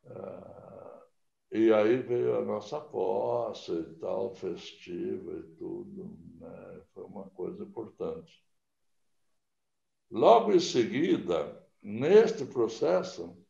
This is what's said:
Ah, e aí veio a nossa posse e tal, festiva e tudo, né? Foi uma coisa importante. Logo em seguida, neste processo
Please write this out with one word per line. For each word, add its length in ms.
Ah, 960
e 220
aí 260
veio 400
a 60
nossa 360
posse 920
e 220
tal, 400
festiva 960
e 100
tudo, 600
né? 420
Foi 100
uma 260
coisa 340
importante. 800
Logo 440
em 80
seguida, 1000
neste 640
processo 920